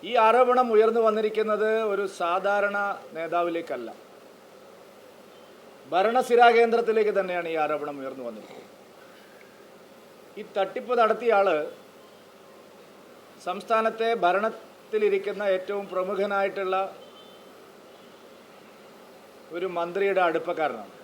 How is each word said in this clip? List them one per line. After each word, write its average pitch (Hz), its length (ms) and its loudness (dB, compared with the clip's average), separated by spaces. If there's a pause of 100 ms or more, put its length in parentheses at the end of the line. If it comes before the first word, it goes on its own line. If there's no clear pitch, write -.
ഈ 220 40 -8 (140)
ആരോപണം 247 480 6
ഉയർന്നു 226 320 4
വന്നിരിക്കുന്നത് 214 640 0 (240)
ഒരു 196 120 -2 (160)
സാധാരണ 202 560 0 (400)
നേതാവിലേക്കല്ല, 165 720 -4 (2000)
ഭരണസിരാകേന്ദ്രത്തിലേക്ക് 233 1300 4
തന്നെയാണ് 180 340 -4
ഈ 160 120 -2
ആരോപണം 147 380 -6
ഉയർന്നു 131 260 -10
വന്നിരിക്കുന്നത്. 107 440 -16 (1700)
ഈ - 20 -14 (140)
തട്ടിപ്പ് 208 460 -4
നടത്തിയ 220 380 2
ആള് 190 160 4 (1900)
സംസ്ഥാനത്തെ 220 640 -2 (140)
ഭരണത്തിലിരിക്കുന്ന 202 1160 -2 (160)
ഏറ്റവും 196 360 -6
പ്രമുഖനായിട്ടുള്ള 196 800 -2 (2750)
ഒരു 180 120 -4 (100)
മന്ത്രിയുടെ 185 500 0
അടുപ്പക്കാരനാണ്. 156 640 -4 (120)